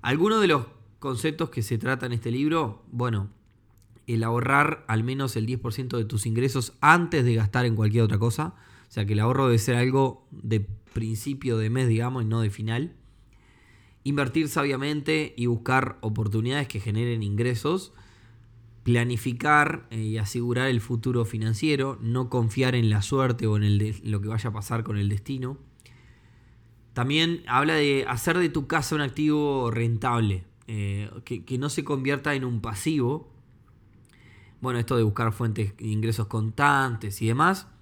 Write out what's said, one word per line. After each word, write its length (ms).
Algunos 400
de 60
los 200
conceptos 500
que 140
se 140
trata 280
en 80
este 180
libro, 600
bueno, 380
el 180
ahorrar 640
al 160
menos 320
el 100
diez 140
por 140
ciento 240
de 80
tus 200
ingresos 540
antes 460
de 100
gastar 300
en 100
cualquier 280
otra 160
cosa. 340
O 40
sea, 140
que 80
el 60
ahorro 280
debe 100
ser 180
algo 560
de 300
principio 640
de 120
mes, 200
digamos, 340
y 20
no 140
de 100
final. 460
Invertir 420
sabiamente 880
y 120
buscar 520
oportunidades 720
que 100
generen 420
ingresos. 680
Planificar, 1080
eh, 100
y 160
asegurar 520
el 100
futuro 460
financiero. 760
No 280
confiar 460
en 140
la 120
suerte 440
o 120
en 60
el 140
de-, 280
lo 160
que 80
vaya 220
a 20
pasar 320
con 120
el 120
destino. 480
También 540
habla 260
de 340
hacer 300
de 100
tu 200
casa 280
un 60
activo 680
rentable, 760
eh, 440
que, 180
que 140
no 100
se 160
convierta 500
en 120
un 160
pasivo. 720
Bueno, 180
esto 160
de 80
buscar 300
fuentes 420
de 120
ingresos 400
constantes 960
y 60
demás. 400